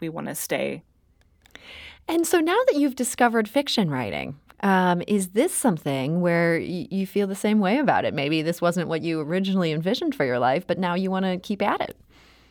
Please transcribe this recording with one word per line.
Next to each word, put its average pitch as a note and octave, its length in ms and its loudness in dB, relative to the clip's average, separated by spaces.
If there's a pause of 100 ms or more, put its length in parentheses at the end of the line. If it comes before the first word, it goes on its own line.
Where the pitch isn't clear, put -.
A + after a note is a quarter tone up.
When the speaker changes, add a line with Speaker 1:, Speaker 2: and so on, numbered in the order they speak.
Speaker 1:
we E3 80 -6
wanna D3+ 260 -8
stay. C#3 480 -6 (1300)
Speaker 2:
And E4 180 2
so F4 140 4
now E4+ 160 2 (100)
that A#4 80 6
you've C#4+ 220 2
discovered A#3 500 2
fiction B3+ 420 0
writing, G2+ 480 -6 (240)
um, F#3 460 2
is G3 220 0
this B3 240 2
something D3+ 680 0
where E3+ 380 2
y-, D#3+ 320 -6
you F#3+ 160 -2
feel G3+ 220 0
the G3 80 -6
same G#3+ 240 2
way G3+ 180 2
about E3+ 280 2
it? G#2+ 100 -2
Maybe D3+ 260 0
this E3+ 180 -2
wasn't F3 280 0
what D#3+ 160 -2
you D#3+ 180 -2
originally F#3 500 0
envisioned F#3+ 440 -2
for C#3+ 100 0
your B2 140 0
life, C3 260 2
but E3+ 140 -2
now F3 160 0
you F#3+ 160 -2
wanna F#3 260 0
keep F#3+ 240 -6
at A3+ 180 0
it. - 160 -8 (560)